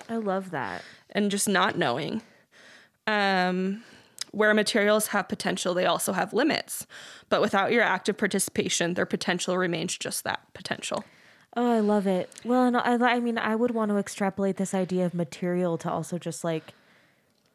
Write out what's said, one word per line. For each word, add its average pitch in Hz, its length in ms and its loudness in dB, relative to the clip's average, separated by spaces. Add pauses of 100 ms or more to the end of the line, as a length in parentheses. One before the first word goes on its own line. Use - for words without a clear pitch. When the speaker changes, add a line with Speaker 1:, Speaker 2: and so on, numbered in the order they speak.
Speaker 1:
I 226 80 -6
love 190 340 -4
that. 104 320 -6 (280)
Speaker 2:
And 202 200 0
just 196 180 -2
not 190 300 2
knowing. 147 440 -2 (840)
Um, 190 760 0 (480)
where 214 200 4
materials 208 560 4
have 196 200 -2
potential, 185 440 -2
they 180 140 2
also 175 260 0
have 185 220 -2
limits. - 520 0 (440)
But 190 100 4
without 196 320 2
your 233 100 4
active 190 360 0
participation, 180 760 0
their 190 120 0
potential 180 500 -2
remains 175 400 -2
just - 280 -6
that, - 160 -4 (140)
potential. - 500 -6 (540)
Speaker 1:
Oh, 240 120 2
I 226 100 4
love 208 260 2
it. 180 240 0 (140)
Well, 254 200 4
and 247 120 4
I, 240 380 4
I 240 60 0
mean, 233 180 -2
I 214 160 0
would 240 160 2
want 220 200 0
to 208 60 2
extrapolate 196 600 -2
this 190 180 -2
idea 180 320 0
of 175 80 -4
material 175 640 -2
to 170 120 -6
also 165 280 -4
just, 165 260 -8
like, 160 300 -4 (800)